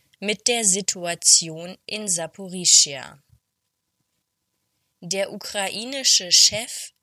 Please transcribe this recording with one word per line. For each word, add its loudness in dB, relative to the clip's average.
mit -2
der 0
Situation 0
in -8
Saporischschja. 0
Der -4
ukrainische -2
Chef 2